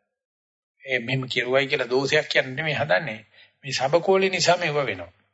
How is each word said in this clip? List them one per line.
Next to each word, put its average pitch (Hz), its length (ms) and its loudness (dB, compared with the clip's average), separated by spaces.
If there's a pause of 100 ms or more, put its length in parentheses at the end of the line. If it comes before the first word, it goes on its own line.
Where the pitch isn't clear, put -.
(840)
ඒ 131 140 -2
මෙහෙම 131 260 -2
කෙරුවයි 127 420 0
කියලා 131 220 -2
දෝෂයක් 139 380 2
කියන්න 139 240 0
නෙමෙයි 147 240 -4
හදන්නේ. 113 440 -2 (380)
මේ 135 160 -10
සබකෝලේ 175 560 2
නිසා 175 280 2
මේව 156 200 -2
වෙනවා. 95 340 -4 (220)